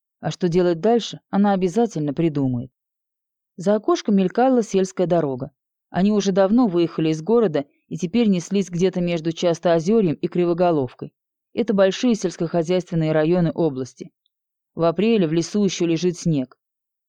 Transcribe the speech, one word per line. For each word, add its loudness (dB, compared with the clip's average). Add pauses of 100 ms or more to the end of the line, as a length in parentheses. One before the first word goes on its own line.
(200)
а -6
что -4
делать 0
дальше, 0 (100)
она 2
обязательно -2
придумает. -2 (840)
За 0
окошком 0
мелькала 2
сельская -2
дорога. -2 (400)
Они 2
уже 0
давно 4
выехали 0
из -4
города 0 (220)
и -10
теперь 0
неслись -2
где-то 0
между -2
Частоозёрьем 0
и -8
Кривоголовкой. -2 (400)
Это -2
большие 2
сельскохозяйственные -2
районы 2
области. -4 (640)
В -2
апреле 2
в -2
лесу 0
ещё -2
лежит 0
снег. -2 (520)